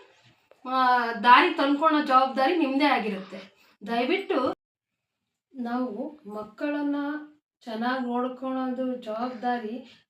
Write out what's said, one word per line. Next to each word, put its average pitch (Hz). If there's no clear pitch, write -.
ಆ, 247
ದಾರಿ 247
ತಂದ್ಕೊಳೋ 294
ಜವಾಬ್ದಾರಿ 262
ನಿಮ್ದೇ 277
ಆಗಿರುತ್ತೆ. 202
ದಯವಿಟ್ಟು 277
ನಾವು 247
ಮಕ್ಕಳನ್ನ 285
ಚೆನ್ನಾಗ್ 247
ನೋಡ್ಕೊಳೋದು 254
ಜವಾಬ್ದಾರಿ 233